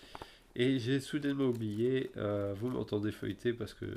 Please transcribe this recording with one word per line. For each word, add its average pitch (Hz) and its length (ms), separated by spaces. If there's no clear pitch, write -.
Et 131 220
j'ai 127 220
soudainement 139 460
oublié, 120 680
euh, 101 400
vous 110 140
m'entendez 107 400
feuilleter 107 420
parce 110 220
que - 120